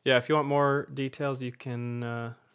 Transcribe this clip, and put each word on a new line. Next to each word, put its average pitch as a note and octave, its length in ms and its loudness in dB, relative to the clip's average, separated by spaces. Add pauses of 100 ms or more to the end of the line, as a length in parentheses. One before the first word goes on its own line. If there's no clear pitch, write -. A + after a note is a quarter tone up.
Yeah, C3+ 120 6
if - 120 2
you D3+ 60 4
want D3 140 2
more C#3+ 440 2
details, C3+ 500 -4
you B2 100 -6
can, A#2+ 500 -6
uh, A#2 320 -6 (200)